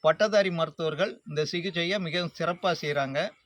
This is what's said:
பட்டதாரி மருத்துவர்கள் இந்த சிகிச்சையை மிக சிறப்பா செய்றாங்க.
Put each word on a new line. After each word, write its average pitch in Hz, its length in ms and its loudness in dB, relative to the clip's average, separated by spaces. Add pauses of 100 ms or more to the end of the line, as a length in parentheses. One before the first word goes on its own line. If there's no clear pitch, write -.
பட்டதாரி 196 480 4
மருத்துவர்கள் 165 760 -2
இந்த 151 180 -2
சிகிச்சையை 175 540 -2
மிக 175 260 -2
சிறப்பா 175 460 -2
செய்றாங்க. 143 480 -2 (260)